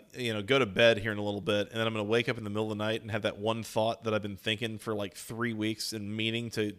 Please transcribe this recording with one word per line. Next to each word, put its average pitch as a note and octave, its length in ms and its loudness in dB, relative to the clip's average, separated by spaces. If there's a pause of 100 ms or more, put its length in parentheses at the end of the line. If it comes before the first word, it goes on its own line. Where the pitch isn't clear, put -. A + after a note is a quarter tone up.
(160)
you A#2+ 180 -2
know, G#2 80 -2
go A#2+ 160 4
to C3 80 6
bed A2+ 340 6
here A2 120 0
in G#2 60 -2
a G#2 40 -2
little G2+ 200 -2
bit, G#2 280 2
and A2+ 80 -8
then A2+ 80 2
I'm A2+ 60 0
gonna G#2+ 140 -2
wake A#2 240 4
up A2+ 80 -2
in A2 80 -8
the G#2 40 -6
middle G#2+ 220 -2
of G#2 60 -4
the G#2+ 40 -2
night A2 200 0
and G#2+ 100 -10
have G#2+ 120 -2
that G#2+ 140 -2
one A2+ 240 0
thought A2+ 440 0
that A2 80 2
I've G#2+ 80 2
been G2+ 160 -6
thinking A2 400 -2
for, G#2+ 180 -4
like, G2+ 200 -4
three A#2 360 -4
weeks A2 400 -2
and G#2+ 240 -6
meaning A2+ 360 -2
to G#2+ 280 -2